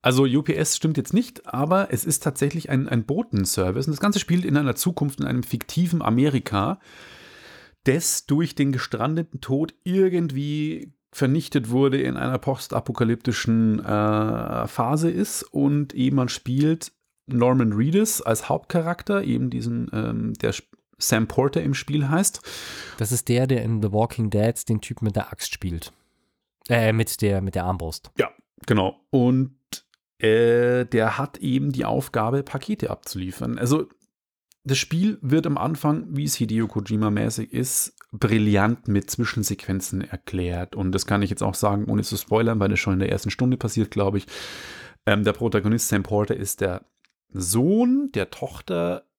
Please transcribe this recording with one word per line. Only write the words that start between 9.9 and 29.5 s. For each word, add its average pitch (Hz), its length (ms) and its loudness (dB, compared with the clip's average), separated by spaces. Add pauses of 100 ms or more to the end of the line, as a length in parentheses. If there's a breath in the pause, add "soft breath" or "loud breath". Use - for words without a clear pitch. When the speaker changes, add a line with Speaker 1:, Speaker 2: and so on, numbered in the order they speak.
Speaker 1:
vernichtet 135 600 0
wurde, 135 300 4
in 127 160 0
einer 127 220 -2
postapokalyptischen, 113 1500 0
äh, 107 840 0
Phase 151 420 0
ist. 185 320 -4
Und 143 520 0
eben 127 200 2
man 127 140 2
spielt 147 640 0 (340)
Norman 123 460 4
Reedus 160 500 2
als - 260 -2
Hauptcharakter, 170 760 -2
eben 120 260 0
diesen, 117 420 -4
ähm, 113 420 -4
der - 200 -2
Sp-, - 240 -16 (200)
Sam 113 280 0
Porter 135 340 0
im 139 140 0
Spiel 143 340 -2
heißt. 170 320 0 (580 loud breath)
Speaker 2:
Das 110 120 -2
ist 120 180 -2
der, 123 200 2
der 120 160 2
in 110 180 0
The 104 100 0
Walking 110 380 0
Dead 107 380 0
den 107 120 2
Typ - 220 -8
mit 107 140 0
der 104 160 -4
Axt - 200 -8
spielt. 82 400 -6 (760)
Äh, 113 240 4
mit 110 280 0
der, 98 220 2
mit 95 140 -4
der 90 80 0
Armbrust. 87 520 -4
Speaker 1:
Ja, - 140 0 (340)
genau. 98 360 2 (100)
Und 131 460 2 (640)